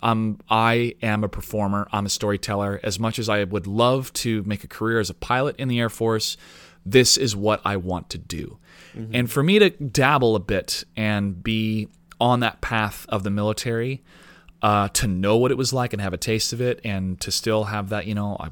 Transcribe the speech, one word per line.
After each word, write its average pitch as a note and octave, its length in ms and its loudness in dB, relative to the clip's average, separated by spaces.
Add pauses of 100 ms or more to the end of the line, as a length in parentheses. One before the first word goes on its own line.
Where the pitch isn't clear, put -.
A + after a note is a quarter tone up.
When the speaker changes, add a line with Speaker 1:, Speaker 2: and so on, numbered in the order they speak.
Speaker 1:
I'm, A2 340 0 (140)
I A#2 500 2
am G#2+ 220 0
a G2+ 40 0
performer. G2+ 640 -4
I'm G2+ 140 -2
a G2 40 -2
storyteller. G2+ 760 -2
As G2+ 160 -4
much A2+ 180 -2
as A2 100 -4
I G#2 160 2
would F#2+ 220 -4
love B2 480 2
to A2 300 -2
make G#2 200 -6
a - 40 -14
career A2+ 320 -2
as F#2 100 0
a F2+ 60 -10
pilot B2+ 420 -2
in C3+ 100 -4
the A#2+ 120 0
Air A#2 100 0
Force, A2+ 480 -2 (480)
this A#2+ 320 6
is A2+ 180 0
what G#2 300 2
I G2+ 120 0
want F2+ 340 -6
to E2 80 -10
do. - 400 -10 (360)
Speaker 2:
Mm-hmm. A2 200 -8
Speaker 1:
And A#2+ 160 0
for C#3+ 100 0
me F#3 160 6
to G3 140 8
dabble C3 640 2
a G2+ 40 2
bit - 440 -4 (120)
and G2+ 480 -2
be A2 440 -2 (340)
on A#2+ 200 4
that A#2 200 -2
path G#2+ 480 -4
of G#2 140 -2
the G2+ 80 -2
military, A2+ 720 -2 (580)
uh, G#2 280 4
to - 180 0
know G2 300 4
what B2+ 120 4
it B2 80 0
was B2+ 160 -2
like B2 180 0
and G2+ 120 -4
have F#2 100 -4
a F2 40 -2
taste A2 360 -2
of A#2 80 -4
it, B2 220 -2
and F#2+ 380 -4
to G2 100 -8
still G#2+ 320 0
have G2+ 260 -6
that, G#2 160 -4
you G#2+ 80 -4
know, G#2 260 -2
I D#2+ 120 -10